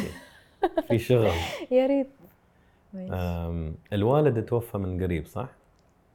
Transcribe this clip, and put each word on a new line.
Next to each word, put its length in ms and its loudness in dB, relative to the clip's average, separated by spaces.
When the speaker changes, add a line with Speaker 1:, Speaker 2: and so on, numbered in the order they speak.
Speaker 1:
شي. 60 -4
Speaker 2:
<laughs> 400 -2
Speaker 1:
في 120 4
شغل. 320 4
Speaker 2:
يا 160 4
ريت. 220 0
ماشي. 200 -8
Speaker 1:
أم، 600 -4
الوالد 520 2
توفى 320 -2
من 260 -2
قريب، 220 -2
صح؟ 240 -8